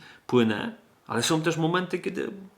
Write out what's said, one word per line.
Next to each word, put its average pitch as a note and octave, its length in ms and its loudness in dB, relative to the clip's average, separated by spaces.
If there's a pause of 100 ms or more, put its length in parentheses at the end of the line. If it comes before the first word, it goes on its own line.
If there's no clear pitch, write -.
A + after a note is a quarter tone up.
(260)
płynę, A2 480 2 (320)
ale A2+ 160 -2
są D#3+ 200 2
też D#3+ 140 0
momenty, F3 420 0
kiedy - 320 -6 (280)